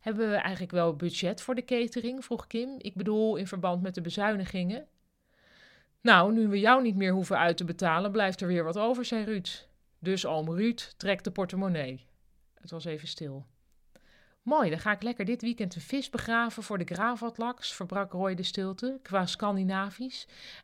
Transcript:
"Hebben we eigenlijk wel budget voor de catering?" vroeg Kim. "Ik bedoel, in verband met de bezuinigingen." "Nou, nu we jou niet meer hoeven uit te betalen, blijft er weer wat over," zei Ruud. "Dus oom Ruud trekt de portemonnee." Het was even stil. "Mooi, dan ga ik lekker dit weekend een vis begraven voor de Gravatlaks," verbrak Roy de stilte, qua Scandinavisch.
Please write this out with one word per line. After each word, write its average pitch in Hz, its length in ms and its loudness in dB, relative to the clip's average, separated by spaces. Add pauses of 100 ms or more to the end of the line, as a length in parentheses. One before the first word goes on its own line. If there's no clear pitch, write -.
"Hebben 220 300 -2
we 208 60 2
eigenlijk 185 360 -2
wel 170 240 4
budget 175 440 -2
voor 254 140 -2
de 247 100 -4
catering?" 240 600 -2
vroeg 233 220 -6
Kim. 247 320 -6
"Ik 208 160 -10
bedoel, 214 420 2
in 185 100 -4
verband 180 360 0
met 185 120 -4
de 185 60 -4
bezuinigingen." 196 880 -2 (1120)
"Nou, 196 320 10
nu 226 160 4
we 202 120 2
jou 247 220 8
niet 220 140 2
meer 190 160 2
hoeven 185 260 2
uit 170 180 4
te 180 80 -4
betalen, 175 480 0
blijft 196 280 0
er 190 60 -2
weer 175 180 2
wat 170 140 -4
over," 240 260 0
zei 220 200 -2
Ruud. 202 440 -6 (300)
"Dus 185 280 -2
oom 156 240 -2
Ruud 220 460 -2
trekt 190 280 -2
de 190 60 -2
portemonnee." 180 760 -2 (480)
Het - 160 -20
was 165 140 -10
even 156 240 -8
stil. 139 380 -10 (960)
"Mooi, 254 280 4
dan 156 80 -2
ga 214 140 0
ik 202 100 -2
lekker 226 220 -4
dit 233 180 -2
weekend 226 320 -2
een 165 60 -8
vis 262 300 -4
begraven 233 520 0
voor 202 160 -4
de 175 160 -4
Gravatlaks," 233 800 -4
verbrak 190 400 -4
Roy 185 220 0
de 180 80 -4
stilte, 196 600 -4
qua 185 240 0
Scandinavisch. 196 1000 -2 (360)